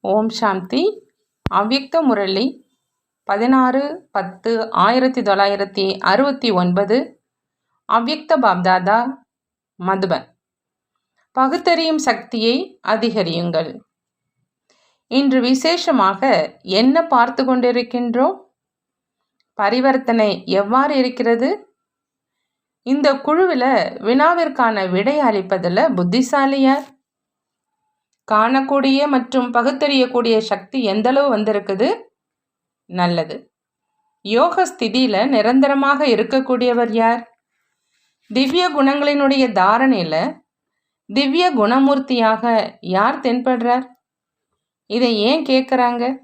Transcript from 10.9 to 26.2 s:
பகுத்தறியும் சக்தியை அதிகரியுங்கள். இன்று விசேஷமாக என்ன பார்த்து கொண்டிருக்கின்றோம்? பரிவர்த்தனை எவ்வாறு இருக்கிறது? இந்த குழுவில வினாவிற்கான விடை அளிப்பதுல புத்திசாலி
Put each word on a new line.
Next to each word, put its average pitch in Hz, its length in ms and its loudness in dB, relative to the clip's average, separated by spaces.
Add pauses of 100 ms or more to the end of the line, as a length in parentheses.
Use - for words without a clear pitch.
பகுத்தறியும் 320 680 0
சக்தியை 240 920 -2
அதிகரியுங்கள். 175 920 -2 (1300)
இன்று 262 340 2
விசேஷமாக 262 1120 0 (100)
என்ன 262 440 2
பார்த்து 254 380 0
கொண்டிருக்கின்றோம்? 247 920 0 (1160)
பரிவர்த்தனை 226 920 0
எவ்வாறு 233 520 0
இருக்கிறது? 254 800 -2 (1040)
இந்த 277 320 2
குழுவில 302 500 0 (380)
வினாவிற்கான 262 880 0
விடை 214 280 0
அளிப்பதுல 196 760 0
புத்திசாலி 262 680 0